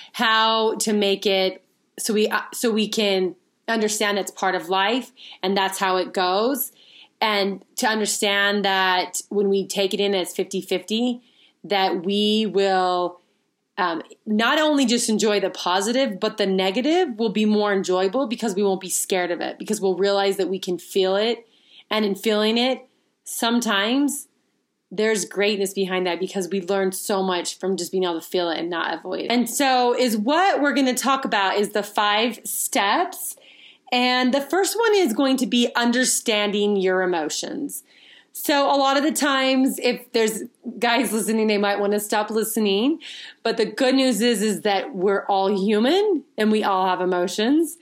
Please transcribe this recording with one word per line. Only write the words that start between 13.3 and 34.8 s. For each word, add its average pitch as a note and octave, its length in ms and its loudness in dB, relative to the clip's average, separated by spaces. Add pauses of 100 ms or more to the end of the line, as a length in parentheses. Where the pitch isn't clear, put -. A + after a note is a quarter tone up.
um, F3 240 -2 (220)
not A3+ 340 2
only D4 280 4
just A#3 220 0
enjoy G#3 320 2
the F#3+ 100 0
positive, G3+ 680 -2
but G#3+ 200 -4
the G3+ 80 0
negative A3 720 0
will A3+ 140 0
be G#3+ 120 0
more G#3 280 2
enjoyable F#3+ 540 0
because A#3 280 -4
we G3+ 80 -2
won't F#3+ 180 0
be F#3 80 -10
scared F3+ 420 -2
of F3 100 -4
it, - 180 -8
because G3 220 -6
we'll F#3 160 0
realize G3 420 2
that F3+ 100 0
we F#3+ 100 -4
can F3+ 200 -4
feel F#3+ 380 0
it. A3+ 300 -2 (440)
And G#3+ 140 0
in G3 100 0
feeling G#3+ 420 0
it, B3+ 300 0 (380)
sometimes A#3 1040 0 (640)
there's G#3+ 320 0
greatness G3 500 -2
behind F#3 320 -2
that E3+ 140 -2
because F#3 280 -4
we G3 120 -4
learn F#3+ 320 -2
so F#3+ 300 -2
much F3+ 360 -4
from F#3+ 180 -2
just F3 140 -8
being F#3 140 0
able E3 160 -2
to - 60 -12
feel F3 240 0
it D#3 80 -4
and E3+ 120 -6
not E3 260 -4
avoid F3+ 280 -8
it. - 80 -2
And A#3+ 180 0
so B3+ 480 2
is A#3+ 180 0
what D4 440 2
we're C#4 140 0
gonna C4 200 2
talk C4 300 -2
about G3 320 0
is G3+ 140 0
the G#3 120 0
five G#3+ 600 0
steps. - 920 -2 (560)
And B3+ 400 2
the C#4 80 2
first F#4 380 0
one A4+ 160 4